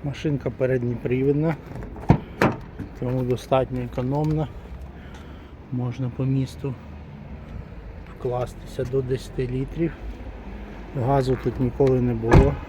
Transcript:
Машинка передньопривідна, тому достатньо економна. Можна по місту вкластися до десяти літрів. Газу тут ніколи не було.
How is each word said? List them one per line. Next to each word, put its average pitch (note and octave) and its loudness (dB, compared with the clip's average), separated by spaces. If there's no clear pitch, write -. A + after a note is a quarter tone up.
Машинка C#3+ -2
передньопривідна, C3 2
тому B2+ 0
достатньо B2+ 2
економна. C#3+ 0
Можна B2 -2
по C3 -2
місту C3+ 0
вкластися - -4
до C3 2
десяти B2+ -2
літрів. C3+ -2
Газу C3 4
тут B2 0
ніколи C3 4
не B2 2
було. A#2 8